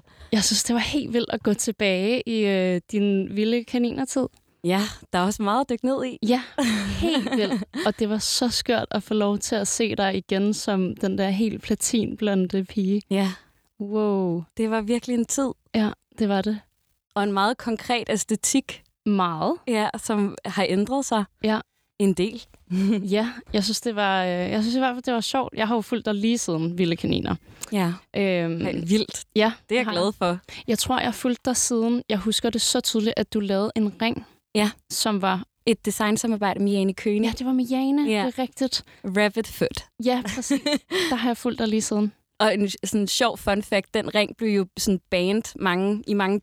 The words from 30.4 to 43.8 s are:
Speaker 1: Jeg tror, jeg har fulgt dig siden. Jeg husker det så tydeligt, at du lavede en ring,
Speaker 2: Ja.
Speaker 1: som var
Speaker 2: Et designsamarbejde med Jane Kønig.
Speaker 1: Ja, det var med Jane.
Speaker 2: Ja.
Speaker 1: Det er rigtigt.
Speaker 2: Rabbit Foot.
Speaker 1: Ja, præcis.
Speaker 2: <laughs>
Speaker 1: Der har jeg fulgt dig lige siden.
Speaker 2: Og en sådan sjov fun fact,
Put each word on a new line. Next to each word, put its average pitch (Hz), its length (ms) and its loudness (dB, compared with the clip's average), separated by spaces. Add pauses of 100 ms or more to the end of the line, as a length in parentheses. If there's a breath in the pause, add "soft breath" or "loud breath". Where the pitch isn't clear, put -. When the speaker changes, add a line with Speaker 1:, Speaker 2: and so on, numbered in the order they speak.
Speaker 1:
Jeg 226 120 2
tror, 254 200 0
jeg - 80 0
har 240 40 0
fulgt 240 340 -2
dig 247 120 0
siden. 233 520 0
Jeg 214 80 0
husker 208 320 0
det 220 120 -2
så - 200 2
tydeligt, 220 360 0
at - 160 -2
du 220 60 2
lavede 202 360 0
en 208 260 0
ring, 226 240 -2 (300)
Speaker 2:
Ja. 208 140 2 (200)
Speaker 1:
som 208 320 0
var 185 220 0 (220)
Speaker 2:
Et 233 200 2
designsamarbejde 208 800 0
med 202 80 2
Jane 196 220 2
Kønig. 208 340 0
Speaker 1:
Ja, 220 100 -2
det 254 100 -6
var 262 60 0
med 254 120 2
Jane. 269 360 0 (100)
Speaker 2:
Ja. 208 140 0
Speaker 1:
Det 247 120 -4
er 262 40 0
rigtigt. - 420 -2 (220 loud breath)
Speaker 2:
Rabbit 208 420 0
Foot. - 380 -4 (200)
Speaker 1:
Ja, 247 160 2 (140)
præcis. 262 260 -2 (260)
Speaker 2:
<laughs> 349 220 0
Speaker 1:
Der 269 60 0
har 240 140 0
jeg 233 80 0
fulgt - 220 -2
dig 226 80 0
lige 220 140 2
siden. 208 320 0 (260)
Speaker 2:
Og 214 140 4
en 202 160 2 (140)
sådan 202 240 0
sjov 233 300 2
fun 202 260 0
fact, - 300 -2